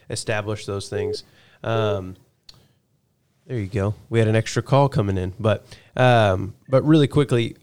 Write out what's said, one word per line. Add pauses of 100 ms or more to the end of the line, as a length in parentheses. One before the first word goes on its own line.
establish
those
things. (400)
Um, (1300)
there
you
go. (140)
We
had
an
extra
call
coming
in,
but, (300)
um, (140)
but
really
quickly,